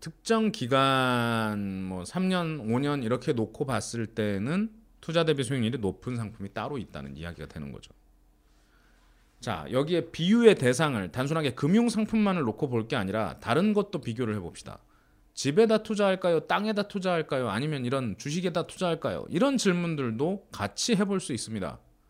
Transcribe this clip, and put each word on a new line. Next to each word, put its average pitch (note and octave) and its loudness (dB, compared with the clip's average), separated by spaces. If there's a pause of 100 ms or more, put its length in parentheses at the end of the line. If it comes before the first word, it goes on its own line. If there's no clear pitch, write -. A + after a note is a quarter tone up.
특정 A3 -2
기간, A#2 0
뭐, F#2 -6
삼 F#3 -2
년, E3 -2
오 A2 0
년 C#3+ -2
이렇게 B2 0
놓고 A#2 -2
봤을 A#2 -4
때는 A2+ -2 (280)
투자 E3 0
대비 D3 2
수익률이 A#2 0
높은 G#2 -4
상품이 G#2 -8
따로 B2+ -6
있다는 C#2 -10
이야기가 E2 -10
되는 C#2+ -12
거죠. - -16 (1500)
자, E2 -6
여기에 D#3 -2
비유의 G#3 8
대상을 B2 2
단순하게 C#3 -2
금융 G#3+ 4
상품만을 G#3 0
놓고 B2+ -2
볼 A#2 -2
게 - -6
아니라 G2 -2
다른 F3+ 2
것도 G3 -2
비교를 A2+ -4
해봅시다. F2+ -10 (560)
집에다 G#3+ 4
투자할까요? F#3+ 2
땅에다 G3+ 0
투자할까요? D#3+ -2
아니면 C3 -2
이런 A#2+ -2
주식에다 E3+ -4
투자할까요? D#3+ -4
이런 C4 6
질문들도 E3+ 2
같이 - -2
해볼 G3 2
수 - -6
있습니다. G2 -6 (300)